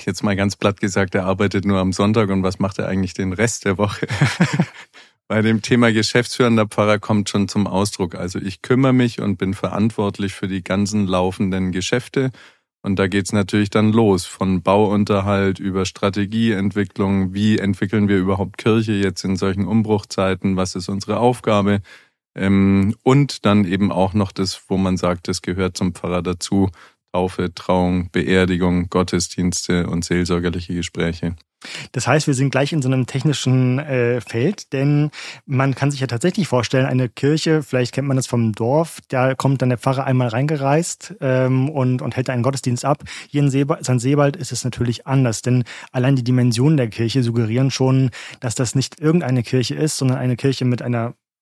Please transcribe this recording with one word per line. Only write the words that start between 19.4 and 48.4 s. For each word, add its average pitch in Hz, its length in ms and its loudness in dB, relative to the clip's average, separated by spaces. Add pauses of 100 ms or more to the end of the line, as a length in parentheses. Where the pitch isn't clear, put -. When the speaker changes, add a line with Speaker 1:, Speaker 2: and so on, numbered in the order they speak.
Speaker 1:
Umbruchzeiten, 98 880 0
was 92 180 -2
ist 92 140 -8
unsere 101 300 -4
Aufgabe? 104 640 2 (540)
Ähm, 98 600 4 (100)
und 135 420 2
dann 104 180 4
eben 92 280 0
auch 92 220 0
noch 98 180 0
das, - 360 -4
wo 95 80 0
man 92 200 0
sagt, 90 320 -2
das 90 140 -4
gehört 92 340 -2
zum 92 180 -2
Pfarrer 90 280 -4
dazu, 95 480 0 (420)
Taufe, 90 420 -2
Trauung, 90 560 0
Beerdigung, 90 800 2
Gottesdienste 90 960 0
und 87 180 -4
seelsorgerliche 87 720 -2
Gespräche. 85 600 -4 (560)
Speaker 2:
Das 123 160 -4
heißt, 147 180 2
wir 143 80 0
sind 131 160 0
gleich 139 220 0
in 156 100 -2
so 127 60 -2
einem 131 180 0
technischen, 127 720 0
äh, 123 420 0
Feld, 131 520 -4
denn 147 380 2 (360)
man 135 300 0
kann 143 160 0
sich 135 80 -6
ja 131 80 -2
tatsächlich 165 400 -2
vorstellen, 127 380 2
eine 127 220 0
Kirche, 156 540 0
vielleicht 127 320 -2
kennt 139 140 -4
man 131 80 0
das 127 100 -2
vom 113 260 0
Dorf, 139 460 -2 (100)
da 131 280 0
kommt 135 260 0
dann 127 60 2
der 123 100 0
Pfarrer 135 260 -2
einmal 127 240 2
reingereist, 143 920 0
ähm, 131 480 2
und, 127 340 0
und 127 140 -6
hält 131 140 -2
einen 120 120 -2
Gottesdienst 127 420 -2
ab. 139 200 0 (240)
Hier 143 140 0
in 143 80 4
Seba-, 143 340 0
Sankt 127 180 0
Sebald 143 340 2
ist 151 140 -10
es 123 140 -8
natürlich 120 420 -4
anders, 135 360 0
denn 123 200 2 (300)
allein 131 240 2
die 123 80 0
Dimensionen 127 540 2
der 120 100 0
Kirche 117 340 -2
suggerieren 117 480 0
schon, 131 400 2 (300)